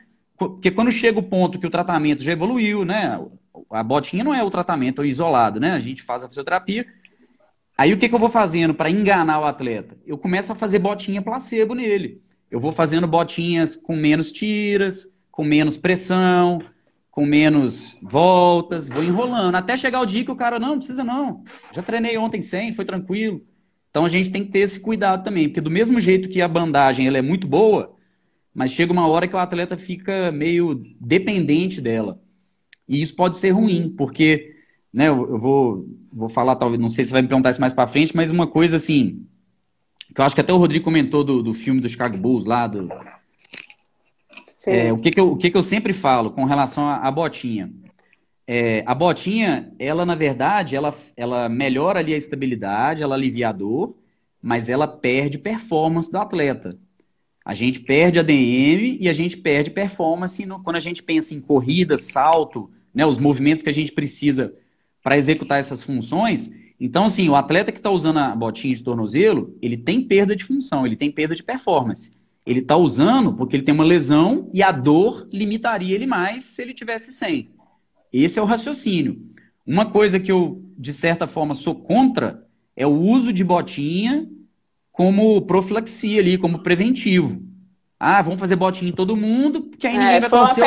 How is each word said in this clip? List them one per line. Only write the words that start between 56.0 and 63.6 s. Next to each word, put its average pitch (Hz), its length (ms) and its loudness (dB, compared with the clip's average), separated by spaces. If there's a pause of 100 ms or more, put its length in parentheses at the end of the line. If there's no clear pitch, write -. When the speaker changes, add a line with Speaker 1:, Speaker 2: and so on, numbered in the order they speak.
Speaker 1:
do 185 60 -4
atleta. 143 600 -4 (680)
A - 80 -8
gente 123 260 -2
perde 165 400 4
A - 20 2
D 156 120 2
M 147 640 2
e 180 100 0
a 165 40 0
gente 170 240 -4
perde 147 320 0
performance 185 760 -4
no, 190 160 -14
quando 170 160 -8
a 165 40 -4
gente 170 220 -10
pensa 160 300 -2
em 143 80 -12
corrida, 147 560 2
salto, 143 720 0 (240)
né, 143 120 2
os 139 120 2
movimentos 143 460 2